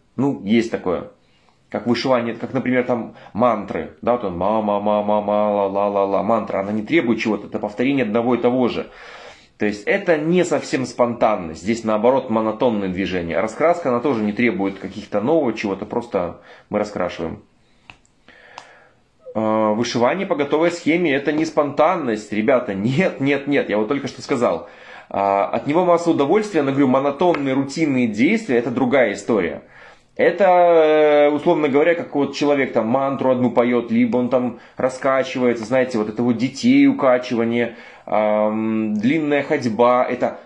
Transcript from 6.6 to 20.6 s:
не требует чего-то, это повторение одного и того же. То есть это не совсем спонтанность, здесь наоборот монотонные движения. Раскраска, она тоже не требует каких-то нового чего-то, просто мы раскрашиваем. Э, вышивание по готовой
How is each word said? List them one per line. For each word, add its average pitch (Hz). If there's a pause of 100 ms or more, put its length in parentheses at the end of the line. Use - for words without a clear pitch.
не 107
требует 120
чего-то, 104
это -
повторение 127
одного 117
и -
того 123
же. 85 (720)
То 107
есть 104
это 180
не 165
совсем 135
спонтанность, 104
здесь 113
наоборот 110
монотонные 110
движения. 87
Раскраска, 147
она 120
тоже 120
не 104
требует 98
каких-то 101
нового 135
чего-то, 101
просто 95 (300)
мы 101
раскрашиваем. 87 (1900)
Э, 107
вышивание 127
по 175
готовой 151